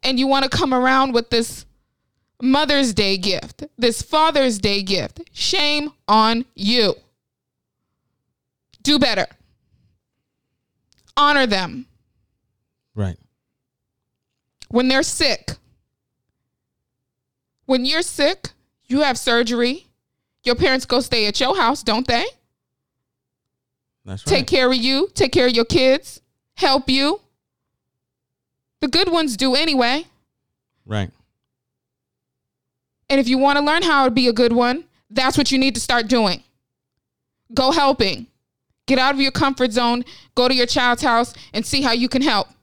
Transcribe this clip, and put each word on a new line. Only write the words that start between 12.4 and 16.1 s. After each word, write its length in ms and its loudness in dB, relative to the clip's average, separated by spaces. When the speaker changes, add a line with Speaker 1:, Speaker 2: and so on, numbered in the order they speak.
Speaker 2:
Right. 220 -6
Speaker 1:
When 200 0
they're 160 2
sick. 480 -4